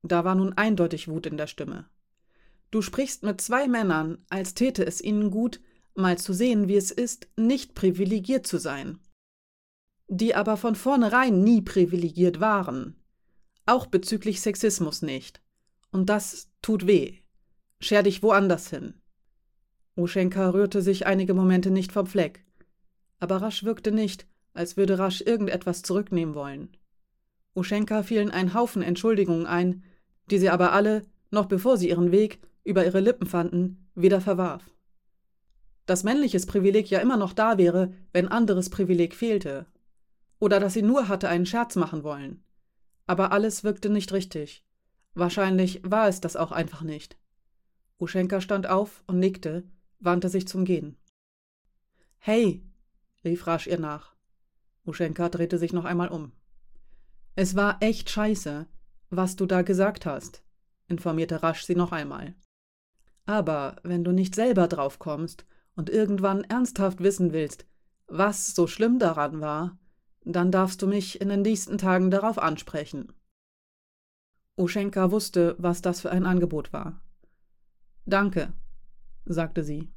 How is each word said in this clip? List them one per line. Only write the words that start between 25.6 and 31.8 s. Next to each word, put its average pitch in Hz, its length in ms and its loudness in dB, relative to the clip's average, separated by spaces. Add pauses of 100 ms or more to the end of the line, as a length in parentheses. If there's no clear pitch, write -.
zurücknehmen 180 520 -2
wollen. 143 420 -12 (800)
Uschenka 208 500 -2
fielen 208 280 0
ein 185 220 0
Haufen 233 280 0
Entschuldigungen 175 640 0
ein, 180 380 0 (460)
die 202 80 4
sie 185 120 6
aber 180 220 4
alle, 214 340 2 (240)
noch 208 160 2
bevor 196 320 2
sie 180 120 2